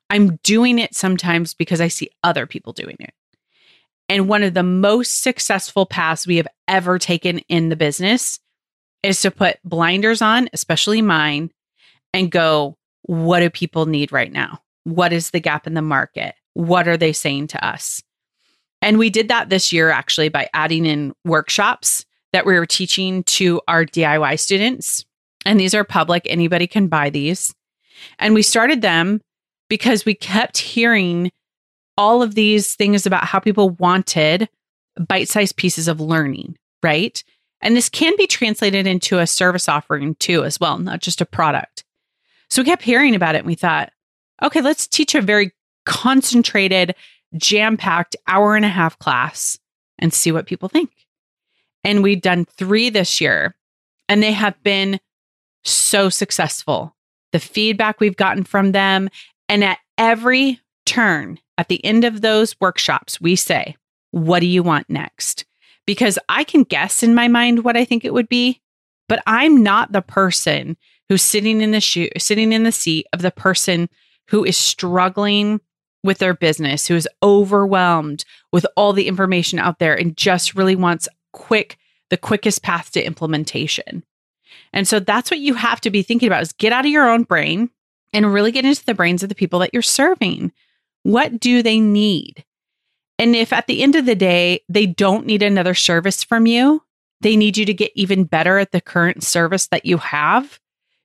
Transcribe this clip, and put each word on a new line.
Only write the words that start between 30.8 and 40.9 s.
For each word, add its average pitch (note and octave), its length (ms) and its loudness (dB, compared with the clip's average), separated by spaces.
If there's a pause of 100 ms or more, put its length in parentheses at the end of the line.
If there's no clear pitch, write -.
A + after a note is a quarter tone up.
all A3+ 280 4
of G#3 100 -4
these G#3+ 400 2
things G3+ 320 0
about F#3 160 0
how - 160 -2
people G3 320 2
wanted F3+ 800 0 (500)
bite-sized F#3+ 580 -2
pieces E3 300 -2
of D#3 140 -2
learning, D#3 580 -4 (240)
right? E3 400 -2 (380)
And A3+ 160 2
this B3 120 0
can E4 280 0
be G4+ 100 2
translated G#3 580 -2
into F#3 360 0
a E3+ 80 2
service F3+ 400 0
offering D3 480 -2
too, E3 260 0
as C#3 160 -4
well, E3 200 -2
not F3 220 -6